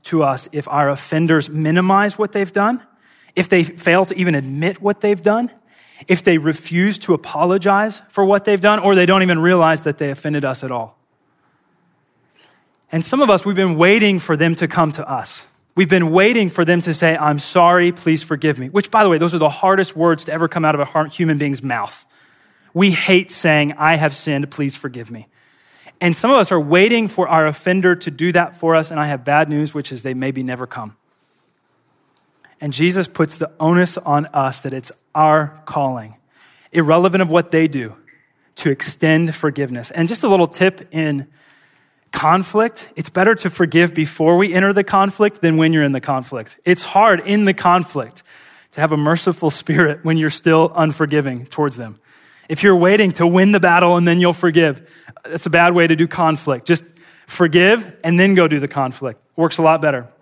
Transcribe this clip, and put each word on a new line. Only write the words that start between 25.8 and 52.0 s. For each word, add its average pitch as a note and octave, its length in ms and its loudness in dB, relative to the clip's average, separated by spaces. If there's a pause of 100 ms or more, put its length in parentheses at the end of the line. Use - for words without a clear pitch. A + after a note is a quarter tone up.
And F3 160 0
some A#3+ 160 0
of C#4 60 6
us G3+ 140 2
are F3 80 2
waiting G3 480 2
for F#3 200 -2
our D#3+ 200 2
offender F3+ 480 0
to F3 160 -10
do E3 220 -2
that E3+ 220 0
for E3 200 0
us, D#3+ 160 0
and D#3 80 -6
I D3 80 -2
have C3+ 160 -6
bad D3 260 2
news, D3 240 -4
which C#3+ 180 -10
is B2 120 -12
they C3 100 -6
maybe C3 300 -6
never B2+ 240 -8
come. A2 280 -14 (1600)
And D3 120 -6
Jesus F3 360 0
puts D#3 300 -4
the D#3 220 -8
onus F3 380 2
on D3 300 -2
us C3+ 340 -4
that C3+ 120 -8
it's C3 180 -12 (240)
our D#3 500 2
calling, B2+ 520 -6 (540)
irrelevant E3+ 500 2
of E3+ 80 0
what E3+ 220 0
they D#3+ 160 2
do, B2 280 -8 (600)
to - 140 -4
extend D#3 640 0
forgiveness. C3+ 580 -6
And E3 160 -2
just A#3 160 -6
a C4 40 0
little F#3 200 4
tip F#3 440 -2
in D3+ 360 -4 (840)
conflict, F#3+ 840 0
it's D#3+ 140 -8
better F#3+ 260 2
to - 140 -6
forgive E3+ 440 2
before D#3+ 440 0
we F#3+ 160 2
enter F#3+ 180 2
the G3 120 0
conflict G3 580 0
than D#3+ 160 2
when D#3+ 160 2
you're D3+ 100 2
in C#3 80 0
the C3+ 80 -4
conflict. B2+ 640 -8
It's F3 220 0
hard G3 360 4
in G#3 220 0
the F#3+ 100 2
conflict F3 720 -2 (480)
to C#3+ 100 -6
have D#3 120 0
a D3+ 40 0
merciful E3 520 0
spirit D#3 560 -2
when D#3+ 100 0
you're D#3 140 0
still D#3+ 460 2
unforgiving D3 720 -2
towards C#3+ 280 -4
them. A2+ 240 -14 (480)